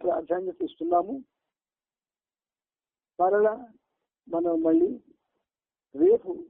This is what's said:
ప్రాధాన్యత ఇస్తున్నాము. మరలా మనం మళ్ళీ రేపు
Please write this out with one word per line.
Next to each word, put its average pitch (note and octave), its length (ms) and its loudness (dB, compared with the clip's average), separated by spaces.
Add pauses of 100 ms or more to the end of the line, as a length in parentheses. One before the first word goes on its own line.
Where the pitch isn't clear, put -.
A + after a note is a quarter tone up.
ప్రాధాన్యత E3+ 680 -4
ఇస్తున్నాము. G#3+ 460 -2 (2000)
మరలా G#3 340 2 (800)
మనం E4 200 0 (120)
మళ్ళీ E3 240 4 (1120)
రేపు F#4+ 280 4 (200)